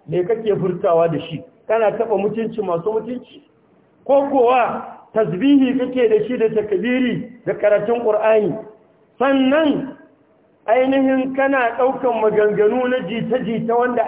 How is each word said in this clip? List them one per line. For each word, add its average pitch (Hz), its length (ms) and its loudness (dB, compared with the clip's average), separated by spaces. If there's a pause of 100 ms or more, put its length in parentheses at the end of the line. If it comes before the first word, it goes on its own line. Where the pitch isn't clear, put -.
me 175 160 -2
kake 220 320 -2
furtawa 170 560 0
da 143 80 -4
shi? - 240 -12 (240)
Kana 220 240 0
taɓa 220 260 -2
mutunci 214 440 -4
masu 175 320 -4
mutunci? 240 500 -8 (600)
Ko 277 260 4
kowa 247 540 2 (280)
tasbihi 247 640 2
kake 247 300 2
da 214 160 2
shi 247 120 -4
da 220 120 2
takbiri 214 800 -2 (160)
da 190 80 -2
karatun 208 500 0
Qur'ani? 214 520 2 (640)
Sannan 269 760 0 (720)
ainihin 262 720 2
kana 262 420 0
ɗaukan 247 440 -2
maganganu 214 640 2
na 254 120 0
jita-jita 226 760 -4
wanda 240 320 0